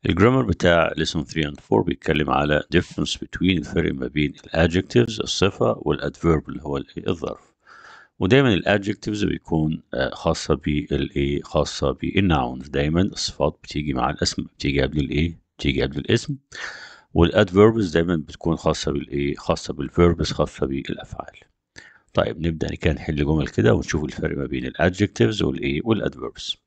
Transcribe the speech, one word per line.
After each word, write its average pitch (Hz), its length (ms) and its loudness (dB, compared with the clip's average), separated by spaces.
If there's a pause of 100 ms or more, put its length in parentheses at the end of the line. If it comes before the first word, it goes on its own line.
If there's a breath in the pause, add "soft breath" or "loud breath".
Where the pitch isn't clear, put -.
الجرامر 110 360 4
بتاع 87 560 4
ليسون 80 280 -2
three 76 260 -4
and 73 40 -12
four - 280 2
بيتكلم 78 460 -2
على 73 340 2 (140)
difference - 360 -2
between، - 440 0
الفرق 82 360 -2
ما 64 140 -6
بين 73 260 -2
الادجectives 92 880 0
الصفة 113 560 0
والادفيرب 76 720 0
اللي 65 140 -10
هو 71 140 -4
الإيه؟ - 300 -10
الظرف. - 460 -10 (640 loud breath)
ودايمًا 117 360 6
الادجectives 104 680 -2
بيكون، 80 560 0 (120)
آه، 65 200 -2
خاصة - 420 0
بالايه؟ 71 840 -2
خاصة - 500 -2
بالناونز. 101 760 0
دايمًا 85 340 0
الصفات - 640 -2
بتيجي 73 300 -6
مع 64 160 -2
الاسم، - 340 -4
بتيجي 69 380 -4
قبل 69 180 -2
الايه؟ 82 400 -2 (180)
بتيجي 67 260 0
قبل 67 140 -4
الاسم. 117 380 -2 (800 loud breath)
والادفيربز 98 760 6
دايمًا 85 240 2
بتكون 80 400 -2
خاصة 76 360 -2
بالايه؟ 71 440 -4
خاصة - 380 -4
بالفيربز، 80 580 2
خاصة - 340 -2
بالافعال. - 680 -8 (800 loud breath)
طيب - 340 -2
نبدأ 76 280 -4
كده 82 180 0
نحل 71 320 -2
جمل 73 220 0
كده - 260 2
ونشوف 80 300 -2
الفرق 80 340 -6
ما 69 80 -4
بين 64 260 -6
الادجectives 101 720 0
والايه؟ 78 420 -2
والادفيربز. 65 840 -4